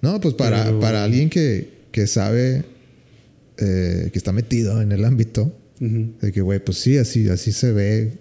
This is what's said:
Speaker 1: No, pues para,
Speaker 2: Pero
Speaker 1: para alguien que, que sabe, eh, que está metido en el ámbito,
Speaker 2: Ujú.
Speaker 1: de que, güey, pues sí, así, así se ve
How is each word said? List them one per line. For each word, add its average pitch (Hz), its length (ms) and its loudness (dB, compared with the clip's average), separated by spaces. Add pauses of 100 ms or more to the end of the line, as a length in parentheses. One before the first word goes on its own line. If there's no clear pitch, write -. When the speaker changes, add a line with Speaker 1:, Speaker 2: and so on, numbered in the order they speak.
Speaker 1:
No, 185 200 0
pues 160 140 0
para, 110 300 2
Speaker 2:
Pero 110 140 2
Speaker 1:
para 110 240 2
alguien 127 260 2
que, 147 400 0 (220)
que 208 160 0
sabe, 123 580 0 (920)
eh, 90 540 0
que - 60 -6
está 92 140 -4
metido 110 500 0
en 104 100 0
el 101 140 0
ámbito, 113 520 0 (240)
Speaker 2:
Ujú. 113 300 -2 (100)
Speaker 1:
de 101 100 0
que, 98 100 -2
güey, 95 220 0
pues 92 140 -2
sí, 135 200 2
así, 113 320 2
así 90 220 -2
se 123 200 0
ve 110 500 0